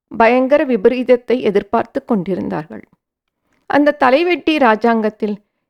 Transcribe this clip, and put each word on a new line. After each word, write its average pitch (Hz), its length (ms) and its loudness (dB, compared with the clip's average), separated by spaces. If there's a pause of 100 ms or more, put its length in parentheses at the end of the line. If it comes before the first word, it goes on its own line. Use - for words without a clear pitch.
பயங்கர 254 560 2
விபரீதத்தை 247 760 0
எதிர்பார்த்து 214 640 -2
கொண்டிருந்தார்கள். 175 840 -6 (760)
அந்த 285 380 0
தலைவெட்டி 311 520 0
ராஜாங்கத்தில் 220 800 0 (340)